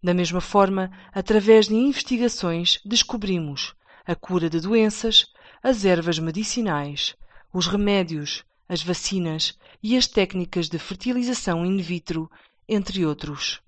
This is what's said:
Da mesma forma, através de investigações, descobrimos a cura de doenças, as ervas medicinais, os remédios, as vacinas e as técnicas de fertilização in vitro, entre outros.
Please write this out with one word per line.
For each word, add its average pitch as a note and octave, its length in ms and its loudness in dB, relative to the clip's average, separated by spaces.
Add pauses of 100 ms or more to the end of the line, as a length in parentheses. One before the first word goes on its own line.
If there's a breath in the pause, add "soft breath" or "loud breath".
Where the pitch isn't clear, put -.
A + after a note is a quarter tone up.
Da F3+ 100 2
mesma F3+ 280 0
forma, F#3+ 500 2 (200 loud breath)
através G#3+ 560 6
de G#3+ 80 0
investigações, A3+ 1080 0
descobrimos F#3+ 880 -2 (300 soft breath)
a F3 100 -2
cura E3+ 340 -2
de E3 100 -2
doenças, A3 680 2 (340 soft breath)
as A#3 240 0
ervas E3+ 320 4
medicinais, D#3+ 1000 -4 (380 soft breath)
os F3 140 -2
remédios, F3+ 760 -2 (240)
as E3+ 140 -4
vacinas E3+ 760 -4 (240 soft breath)
e A3 140 0
as B3 120 2
técnicas F#3 600 -2
de E3 100 -4
fertilização A#3+ 840 -4
in F#3+ 120 0
vitro, E3 520 -6 (380 soft breath)
entre G3 380 -2
outros. D3 600 -6